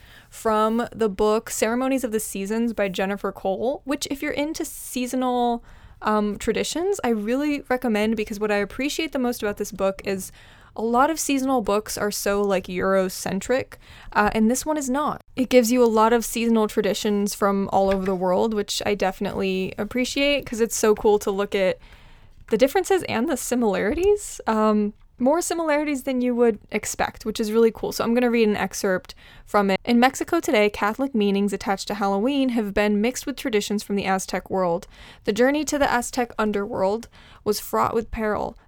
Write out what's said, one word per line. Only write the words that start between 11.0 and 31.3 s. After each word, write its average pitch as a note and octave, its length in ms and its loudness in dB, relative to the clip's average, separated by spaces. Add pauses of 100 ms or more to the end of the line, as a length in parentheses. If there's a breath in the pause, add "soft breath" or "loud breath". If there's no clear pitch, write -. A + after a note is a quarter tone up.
of D#4 120 -4
seasonal C4 420 0
books G3+ 340 -2
are G#3 140 -2
so, G3+ 320 -2
like, F#3+ 240 0
Eurocentric, F#3+ 1080 -2 (380 loud breath)
uh, G#3 220 2
and A3 160 4
this B3+ 160 -2
one D4+ 100 0
is C4+ 140 -4
not. C4+ 300 -2 (160)
It B3+ 120 0
gives B3 220 6
you B3 140 4
a - 20 8
lot A3 260 4
of A#3 120 2
seasonal A3+ 420 2
traditions G#3 640 0
from G3 400 0
all G3 220 4
over F#3+ 100 -2
the F#3+ 80 0
world, F#3 400 2
which G#3 320 -4
I G#3 120 0
definitely F#3+ 800 -2
appreciate, C4 640 0
'cause A3 160 -6
it's A3+ 140 0
so G#3+ 220 4
cool G#3 240 4
to G#3 100 -2
look G3 240 -2
at F#3 240 2 (720 soft breath)
the A3+ 80 2
differences F4 460 2
and A#3+ 240 -2
the D4+ 80 0
similarities. B3 1120 0
Um, G#3+ 460 2 (220)
more C#4+ 240 4
similarities D4+ 640 0
than B3+ 180 -2
you B3 140 0
would A#3 240 4 (140)
expect, - 520 -4
which G#3+ 140 -6
is G#3+ 140 -2
really A3+ 180 6
cool. G#3+ 220 -4
So - 100 -4
I'm A#3 120 0
gonna B3 160 2
read A#3 180 4
an G#3 80 2
excerpt - 580 -4 (320 loud breath)
from G3+ 240 2
it. F#3+ 140 0
"In A#3+ 160 4
Mexico C#4+ 400 2
today, G#3+ 280 2
Catholic A3 460 -2
meanings G3+ 380 2